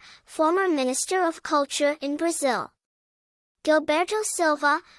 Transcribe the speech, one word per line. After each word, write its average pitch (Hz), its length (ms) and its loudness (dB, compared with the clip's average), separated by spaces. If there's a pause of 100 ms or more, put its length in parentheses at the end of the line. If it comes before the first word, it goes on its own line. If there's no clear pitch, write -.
(240)
former 359 460 0
Minister 294 540 0
of 330 200 -2
Culture 294 560 0
in 285 160 -6
Brazil. 294 560 -2 (920)
Gilberto 311 580 2
Silva, 302 560 0 (200)